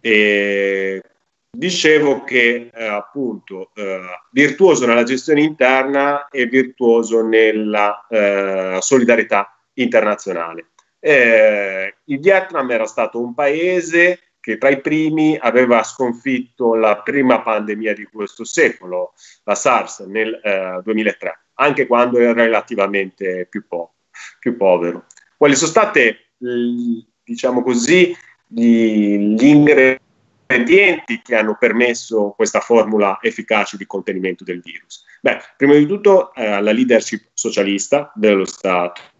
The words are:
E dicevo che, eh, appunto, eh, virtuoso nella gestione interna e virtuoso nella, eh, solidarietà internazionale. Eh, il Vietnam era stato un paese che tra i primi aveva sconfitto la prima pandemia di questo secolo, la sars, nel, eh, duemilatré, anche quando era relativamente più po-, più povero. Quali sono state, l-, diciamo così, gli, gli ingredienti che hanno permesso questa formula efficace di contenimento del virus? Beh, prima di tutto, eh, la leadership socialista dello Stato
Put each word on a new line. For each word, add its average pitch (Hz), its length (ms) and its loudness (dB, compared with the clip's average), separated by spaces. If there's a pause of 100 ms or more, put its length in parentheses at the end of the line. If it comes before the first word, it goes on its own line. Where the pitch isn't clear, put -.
E 101 1000 0 (480)
dicevo 151 720 0
che, 120 480 -2
eh, 117 140 -12
appunto, 104 880 -10
eh, 95 260 -8 (320)
virtuoso 139 540 2
nella 117 180 4
gestione 135 380 0
interna 139 880 0
e 127 180 -4
virtuoso 117 800 0
nella, 107 800 0
eh, 98 760 -2
solidarietà 113 800 0 (140)
internazionale. 101 960 -2 (320)
Eh, 107 920 2 (100)
il 139 140 -6
Vietnam 175 520 0
era 110 140 -2
stato 117 360 -4
un 120 120 -8
paese 170 960 -2 (100)
che 110 160 -6
tra 139 120 2
i 139 120 0
primi 156 580 0
aveva 120 440 2
sconfitto 123 920 -4
la 110 260 0
prima 127 400 0
pandemia 107 520 -4
di 104 120 -10
questo 104 380 -12
secolo, 90 720 -4 (300)
la 101 120 -2
sars, 110 440 -2
nel, 107 440 -6
eh, 92 400 -4
duemilatré, 104 560 -4 (140)
anche 135 340 0
quando 123 320 2
era 117 140 4
relativamente 98 1160 -2
più 101 160 -14
po-, 85 300 -12 (440)
più 120 180 -4
povero. 87 480 0 (320)
Quali 147 180 4
sono 160 140 -2
state, 156 680 0
l-, 120 600 -4 (240)
diciamo 123 400 -4
così, 139 500 2 (380)
gli, 107 840 2
gli 117 100 2
ingredienti 147 1800 2
che 123 120 -4
hanno 107 220 0
permesso 113 760 -2
questa 107 240 -2
formula 107 640 0
efficace 110 560 -4
di 95 80 -12
contenimento 92 580 -8
del 90 180 -10
virus? - 440 -20 (160)
Beh, 117 180 -2 (160)
prima 143 200 4
di 151 100 6
tutto, 196 480 2
eh, 107 280 -4
la 107 100 0
leadership 113 600 0
socialista 104 840 -4
dello 104 300 2
Stato 90 560 -4 (180)